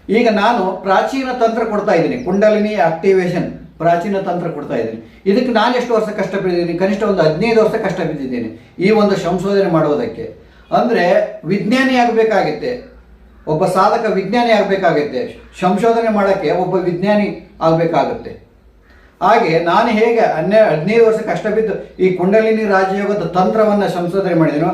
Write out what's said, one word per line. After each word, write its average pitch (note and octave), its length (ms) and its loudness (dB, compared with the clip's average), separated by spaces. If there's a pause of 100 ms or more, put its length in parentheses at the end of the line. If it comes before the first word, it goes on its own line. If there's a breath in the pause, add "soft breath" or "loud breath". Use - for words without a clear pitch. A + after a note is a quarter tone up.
ಈಗ A3+ 200 2
ನಾನು G3+ 520 0
ಪ್ರಾಚೀನ B3+ 500 -2
ತಂತ್ರ A#3 320 -2
ಕೊಡ್ತಾ G#3 280 -2
ಇದ್ದೀನಿ, D3+ 320 0
ಕುಂಡಲಿನಿ G#3 520 0
ಆಕ್ಟಿವೇಶನ್ F3 1040 -2
ಪ್ರಾಚೀನ F#3+ 420 0
ತಂತ್ರ E3+ 280 -4
ಕೊಡ್ತಾ D3 280 -8
ಇದ್ದೀನಿ. - 500 -8
ಇದಕ್ಕೆ B3 260 0
ನಾನು A3+ 240 0
ಎಷ್ಟು A#3 180 -2
ವರ್ಷ G#3 160 0
ಕಷ್ಟ G3+ 260 -6
ಬಿದ್ದಿದ್ದೀನಿ? F3 440 -2
ಕನಿಷ್ಠ G#3 240 -2
ಒಂದು F#3+ 200 0
ಹದಿನೈದು G#3 400 2
ವರ್ಷ - 120 0
ಕಷ್ಟ F#3+ 260 -4
ಬಿದ್ದಿದ್ದೀನಿ C3 800 -8
ಈ F#3+ 100 2
ಒಂದು G3+ 260 4
ಸಂಶೋಧನೆ F3+ 560 0
ಮಾಡುವುದಕ್ಕೆ. C#3+ 640 -2 (360 soft breath)
ಅಂದ್ರೆ G3 760 0
ವಿಜ್ಞಾನಿ B3 500 0
ಆಗಬೇಕಾಗತ್ತೆ, G#3+ 960 0 (560)
ಒಬ್ಬ D#3 180 0
ಸಾಧಕ G#3+ 400 2
ವಿಜ್ಞಾನಿ G#3 460 0
ಆಗಬೇಕಾಗತ್ತೆ, F#3 1000 0 (100)
ಸಂಶೋಧನೆ A3+ 480 2
ಮಾಡೋಕ್ಕೆ G3 420 0
ಒಬ್ಬ F3+ 240 -2
ವಿಜ್ಞಾನಿ F#3 840 -2
ಆಗಬೇಕಾಗತ್ತೆ. - 880 -2 (720 soft breath)
ಹಾಗೆ F3 360 2
ನಾನು F#3+ 300 0
ಹೇಗೆ A3+ 300 2
ಹನ್ನೆ-, F#3 520 2
ಹದಿನೈದು G3+ 340 2
ವರ್ಷ G#3+ 140 2
ಕಷ್ಟ - 280 -4
ಬಿದ್ದು G3 560 -2
ಈ F#3 120 2
ಕುಂಡಲಿನಿ A3 480 2
ರಾಜಯೋಗದ F#3+ 600 0
ತಂತ್ರವನ್ನ G#3 640 2
ಸಂಶೋಧನೆ F3 480 -2
ಮಾಡಿದೆನೋ, D#3 400 2